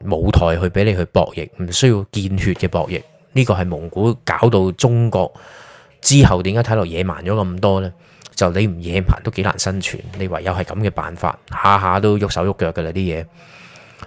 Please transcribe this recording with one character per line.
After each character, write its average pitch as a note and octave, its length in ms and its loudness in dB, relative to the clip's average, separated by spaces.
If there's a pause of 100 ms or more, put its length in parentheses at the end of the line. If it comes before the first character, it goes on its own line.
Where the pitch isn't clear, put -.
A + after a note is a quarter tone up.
舞 F2 260 0
台 E2+ 280 2
去 F#2 100 0
俾 F#2+ 160 0
你 G#2+ 100 2
去 F2+ 120 -2
博 - 280 0
弈， D#2+ 140 -8 (160)
唔 F2 80 -6
需 B2+ 180 2
要 G2+ 220 2
見 F#2+ 260 -2
血 F#2 180 0
嘅 - 120 -2
博 E2+ 220 -2
弈。 F2+ 120 -6 (300)
呢 C3 140 2
個 A2+ 80 2
係 F2+ 120 -2
蒙 E2 240 -6
古 A2 240 0 (120)
搞 A#2 240 2
到 F#2+ 240 4
中 A#2 360 2
國 F#2+ 220 0 (760)
之 C#3 180 8
後 F#2 200 4
點 F#2+ 100 -2
解 A#2 80 2
睇 A2+ 140 0
落 G#2 100 0
野 E2+ 180 -4
蠻 D#2+ 200 -6
咗 F#2 100 -2
咁 F#2 260 -2
多 G2 220 2
呢？ F#2 100 -6 (440)
就 F#2+ 160 2
你 G2+ 160 2
唔 E2+ 120 -6
野 F2 220 -2
蠻 - 220 2
都 A2+ 80 -4
幾 - 100 -4
難 G2+ 160 -2
生 F#2+ 240 -4
存， - 180 -8 (200)
你 F#2+ 80 -4
唯 E2 160 -6
有 F#2 100 -2
係 F#2 100 -4
咁 E2+ 180 -10
嘅 G2+ 100 0
辦 D#2+ 240 -8
法， - 200 -4 (140)
下 G2 300 2
下 F#2+ 200 2
都 G#2 200 4
喐 G2+ 100 -2
手 F2 160 -2
喐 G2 100 -2
腳 E2 160 -4
㗎 E2+ 160 -6
喇 D#2+ 40 -6
啲 - 20 -10
嘢。 E2+ 320 -4 (800)